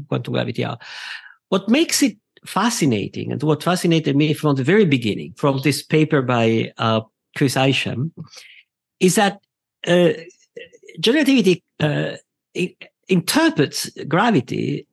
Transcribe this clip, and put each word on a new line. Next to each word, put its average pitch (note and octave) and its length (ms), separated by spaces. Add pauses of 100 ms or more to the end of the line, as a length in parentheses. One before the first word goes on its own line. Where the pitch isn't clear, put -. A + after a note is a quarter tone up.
quantum B2+ 260
gravity B1+ 300
are. - 140 (720)
What G3 200
makes D#4+ 320
it C4+ 160 (280)
fascinating, C3 840
and A#2+ 120
what D3+ 200
fascinated E3 520
me D3+ 180
from C#3+ 220
the C3+ 80
very G3 220
beginning, B2+ 500
from C3+ 280
this D3 200
paper D#3 380
by, A#2 560
uh, A2+ 240 (360)
Chris C3+ 200
Isham, C3+ 540 (880)
is F#3 160
that, G3+ 240 (480)
uh, F3 260 (840)
general C4 240
relativity, A3+ 400 (160)
uh, D3 320 (420)
it - 220 (340)
interprets A3+ 800 (180)
gravity C#3+ 840